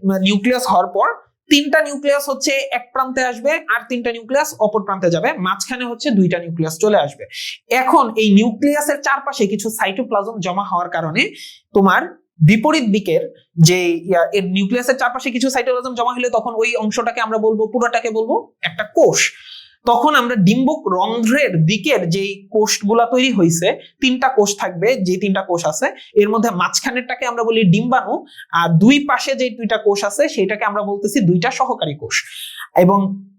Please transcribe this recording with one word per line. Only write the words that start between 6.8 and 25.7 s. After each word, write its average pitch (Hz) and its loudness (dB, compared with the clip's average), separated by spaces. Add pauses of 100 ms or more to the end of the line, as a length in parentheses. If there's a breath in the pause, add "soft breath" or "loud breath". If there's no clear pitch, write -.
আসবে। 143 -2 (440 loud breath)
এখন 254 2
এই 214 4
নিউক্লিয়াসের 285 2
চারপাশে 269 -2
কিছু 214 -4
সাইটোপ্লাজম 208 -4
জমা 185 -4
হওয়ার 180 -4
কারণে 170 -2 (440 loud breath)
তোমার 196 4 (440)
বিপরীত 254 4
দিকের 196 -2 (160)
যে 175 4
ইয়া, 170 0
এর 202 0
নিউক্লিয়াসের 202 -2
চারপাশে 254 -4
কিছু 247 -2
সাইটোপ্লাজম 254 -2
জমা 240 -2
হলে 247 -4
তখন 233 -2
ওই 226 -2
অংশটাকে 226 -2
আমরা 220 -2
বলবো, 220 0
পুরোটাকে 233 -2
বলবো 226 -4 (100)
একটা 180 -6
কোষ। 208 2 (540 loud breath)
তখন 240 4
আমরা 240 2
ডিম্বক 247 2
রন্ধ্রের 220 0
দিকের 196 0
যেই 196 -4
কোষগুলা 214 2
তৈরি 254 2
হইছে, 170 2 (220 loud breath)
তিনটা 254 0
কোষ 208 0
থাকবে, 196 -2
যে 185 -2
তিনটা 190 -2
কোষ 170 -4
আছে, 156 -2 (280 loud breath)